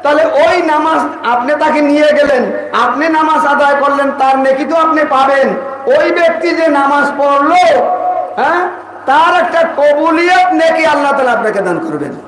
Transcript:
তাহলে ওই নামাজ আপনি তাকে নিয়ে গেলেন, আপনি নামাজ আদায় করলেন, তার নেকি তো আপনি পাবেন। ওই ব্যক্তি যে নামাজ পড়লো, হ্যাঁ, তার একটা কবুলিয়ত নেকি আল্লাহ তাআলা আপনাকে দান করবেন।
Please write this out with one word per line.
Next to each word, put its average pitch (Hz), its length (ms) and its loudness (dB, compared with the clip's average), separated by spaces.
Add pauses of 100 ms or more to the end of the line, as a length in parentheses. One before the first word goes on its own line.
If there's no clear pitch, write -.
তাহলে 302 220 2
ওই 330 360 2
নামাজ 302 640 -2
আপনি 247 320 0
তাকে 302 220 0
নিয়ে 294 320 2
গেলেন, 277 380 0 (220)
আপনি 254 360 -2
নামাজ 311 360 0
আদায় 285 300 2
করলেন, 277 440 0
তার 269 200 2
নেকি 269 260 0
তো 320 100 -2
আপনি 311 340 2
পাবেন। 269 460 2 (300)
ওই 302 260 2
ব্যক্তি 339 380 0
যে 320 180 0
নামাজ 285 500 0
পড়লো, 294 680 2 (520)
হ্যাঁ, 339 320 -2 (380)
তার 330 360 2
একটা 330 260 0 (100)
কবুলিয়ত 330 760 2
নেকি 320 320 2
আল্লাহ 285 260 0
তাআলা 262 200 0
আপনাকে 202 300 -2
দান 180 180 -2
করবেন। 151 340 -8 (140)